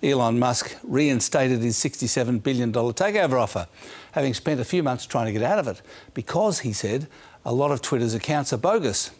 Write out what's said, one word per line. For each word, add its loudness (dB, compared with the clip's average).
Elon 4
Musk 0
reinstated 2
his 0
sixty-seven 0
billion 0
dollar 2
takeover 2
offer, -2
having 0
spent -2
a -2
few 0
months -2
trying -2
to -2
get 0
out 2
of -2
it -8
because, 0
he -4
said, -4
a -2
lot 2
of -2
Twitter's 0
accounts -2
are -2
bogus 0